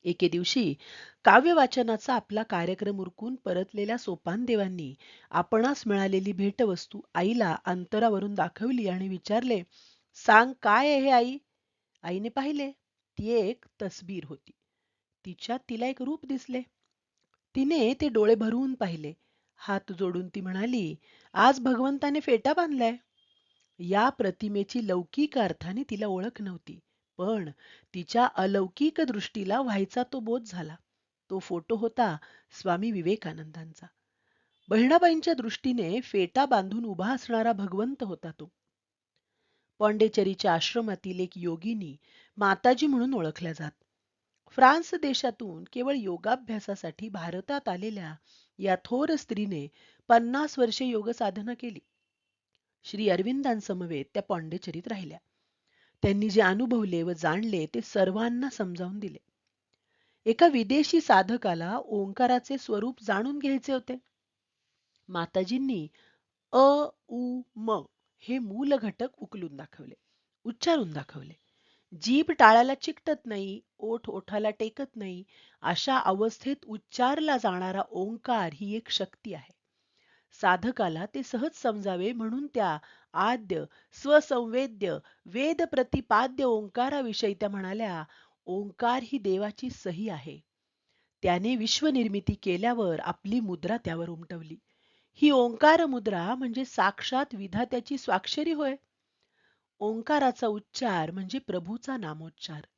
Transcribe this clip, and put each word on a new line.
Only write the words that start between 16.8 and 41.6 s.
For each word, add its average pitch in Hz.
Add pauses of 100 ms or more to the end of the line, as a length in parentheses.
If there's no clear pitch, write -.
तिने 269
ते 302
डोळे 220
भरवून 233
पाहिले. 165 (420)
हात -
जोडून 180
ती 196
म्हणाली, 190 (380)
"आज 262
भगवंताने 269
फेटा 262
बांधलाय." 277 (840)
या 196
प्रतिमेची 208
लौकिक 220
अर्थाने 190
तिला 208
ओळख 185
नव्हती, 180 (360)
पण 185 (440)
तिच्या 226
अलौकिक 196
दृष्टीला 208
व्हायचा 220 (100)
तो 262
बोध 233
झाला. 170 (540)
तो 190
फोटो 180
होता 214 (440)
स्वामी 190
विवेकानंदांचा. 160 (840)
बहिणाबाईंच्या 320
दृष्टीने 226
फेटा 208
बांधून 214
उभा 196
असणारा 233
भगवंत 202
होता 170
तो. 156 (1300)
पॉंडिचेरीच्या 208
आश्रमातील 185
एक 185
योगिनी 175 (400)